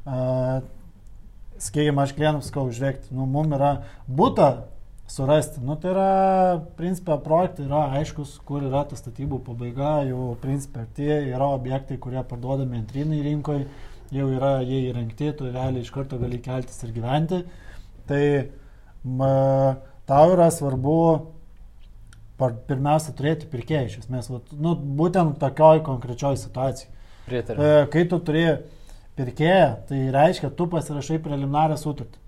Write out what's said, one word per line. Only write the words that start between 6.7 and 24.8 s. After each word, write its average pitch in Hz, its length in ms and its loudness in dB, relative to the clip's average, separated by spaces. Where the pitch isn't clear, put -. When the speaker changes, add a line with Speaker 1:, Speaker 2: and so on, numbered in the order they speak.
Speaker 1:
principe, 175 420 -2
projektai 156 500 0
yra 147 240 2
aiškus, 143 500 -4
kur 143 220 -6
yra 139 220 0
ta 143 100 -12
statybų 131 480 -6
pabaiga, 123 600 -2
jau, 127 320 -4
principe, 135 440 -6
arti, 117 260 -8
yra 127 200 0
objektai, 131 520 -4
kurie 127 260 -6
parduodami 127 560 -4
antrinai 147 420 -2
rinkoj, 143 440 -2
jau 139 220 -2
yra 135 320 2
jie 127 260 -2
įrengti, 120 460 -4
tu 139 120 -8
realiai 127 380 -2
iš - 80 -12
karto 135 260 -6
gali 120 220 -4
keltis 127 440 -8
ir 117 80 -8
gyventi. 151 520 0
Tai, 143 180 2
ma, 131 320 2
tau 151 300 8
yra 170 160 8
svarbu 139 460 0
par-, 123 220 0
pirmiausia 143 560 0
turėti 156 360 -2
pirkėją 131 360 -2
iš 104 140 -8
esmės, 120 300 -8
vat, 123 220 -10
nu, 156 240 0
būtent 151 640 2